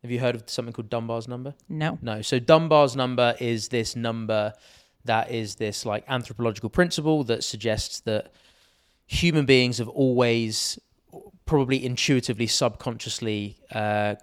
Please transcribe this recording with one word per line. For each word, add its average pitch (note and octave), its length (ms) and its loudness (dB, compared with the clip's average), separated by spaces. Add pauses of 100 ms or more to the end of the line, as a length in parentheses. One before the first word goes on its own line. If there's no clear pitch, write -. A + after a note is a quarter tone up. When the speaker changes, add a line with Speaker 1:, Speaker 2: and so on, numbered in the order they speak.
Speaker 1:
Have A#2+ 80 -8
you A#2+ 80 -2
heard A#2+ 160 0
of A2+ 100 -10
something A#2 260 -8
called A2+ 200 -10
Dunbar's A#2 360 -4
number? B2+ 280 -10 (120)
Speaker 2:
No. D#3 320 -2
Speaker 1:
No. A2 220 -6
So B2+ 160 0
Dunbar's D3+ 580 6
number B2 440 2
is A#2 300 -2
this A2+ 260 -2
number A2+ 580 -2 (520)
that A2+ 260 0
is A2+ 240 -6
this, G#2+ 280 -6
like, G#2+ 240 -4
anthropological A#2 640 -4
principle D#3 540 2
that A#2 200 -2
suggests G#2+ 580 -4
that G#2+ 300 -2 (760)
human D#3 400 2
beings B2 320 6
have A#2 100 -4
always A#2+ 880 2 (680)
probably C3 400 2
intuitively, B2 640 0
subconsciously, A2 1080 -4 (160)
uh, G#2 500 -2